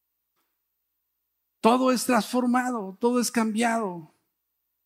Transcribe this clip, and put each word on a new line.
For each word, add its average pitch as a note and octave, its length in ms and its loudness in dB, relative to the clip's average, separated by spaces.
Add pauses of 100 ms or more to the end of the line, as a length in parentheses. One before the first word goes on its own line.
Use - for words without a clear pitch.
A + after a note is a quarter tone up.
(1600)
todo B3+ 320 4
es A3+ 100 -2
transformado, B3 960 0
todo B3 220 0
es A#3 100 -4
cambiado. A3 840 -2 (720)